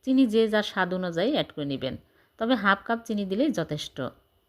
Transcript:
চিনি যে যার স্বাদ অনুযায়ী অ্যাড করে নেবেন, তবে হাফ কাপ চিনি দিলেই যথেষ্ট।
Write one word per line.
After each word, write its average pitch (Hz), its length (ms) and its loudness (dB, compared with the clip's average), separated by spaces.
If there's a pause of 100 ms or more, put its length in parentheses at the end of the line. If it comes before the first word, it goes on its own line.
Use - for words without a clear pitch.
চিনি 262 200 4
যে 220 220 4
যার 208 200 2
স্বাদ 185 260 0
অনুযায়ী 180 380 0
অ্যাড 170 200 0
করে 147 140 -6
নেবেন, 131 280 -4 (460)
তবে 233 140 0
হাফ 196 300 2
কাপ 233 200 -2
চিনি 208 200 -4
দিলেই 214 280 0
যথেষ্ট। 151 440 -6 (520)